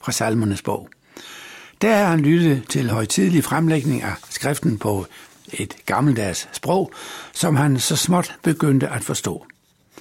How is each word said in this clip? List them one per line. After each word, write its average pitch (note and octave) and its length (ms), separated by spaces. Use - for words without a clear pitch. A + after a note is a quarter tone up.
fra B2+ 100
Salmernes A2 500
bog. - 280
Der G#3+ 140
havde G3+ 120
han E3 120
lyttet D3+ 500
til C3 200
højtidelig C#3+ 540
fremlægning D3 580
af G2 120
skriften B2+ 480
på G2+ 280
et - 220
gammeldags A2 680
sprog, F3+ 380
som E3+ 220
han C3+ 240
så D#3 160
småt F3 480
begyndte D3 440
at B2 160
forstå. - 420